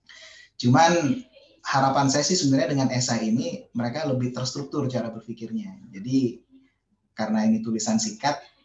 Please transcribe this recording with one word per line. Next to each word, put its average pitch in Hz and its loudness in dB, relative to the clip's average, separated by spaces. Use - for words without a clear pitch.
Cuman 160 4
harapan 135 2
saya 143 2
sih 185 0
sebenarnya 139 2
dengan 131 2
esai 117 0
ini - -2
mereka 120 -4
lebih 123 -2
terstruktur 135 -4
cara 117 -4
berpikirnya. 110 -10
Jadi 123 -2
karena 110 0
ini 110 4
tulisan 110 -2
singkat, 135 -4